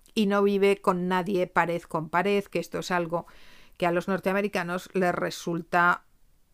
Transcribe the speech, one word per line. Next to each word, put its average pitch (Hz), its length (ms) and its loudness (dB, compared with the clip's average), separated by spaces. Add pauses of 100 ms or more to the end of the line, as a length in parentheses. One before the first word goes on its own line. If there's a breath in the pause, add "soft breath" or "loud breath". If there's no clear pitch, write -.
(140 soft breath)
y 214 140 2
no 202 160 2
vive 202 380 4
con 180 260 0
nadie 180 400 0
pared 170 340 0
con 160 280 -6
pared, 196 360 0
que - 140 -6
esto 170 200 -8
es 165 120 -6
algo 170 340 -2 (520 soft breath)
que 180 80 -2
a 170 60 2
los 175 160 -2
norteamericanos 190 840 -2
les 180 220 0
resulta 175 880 0 (500)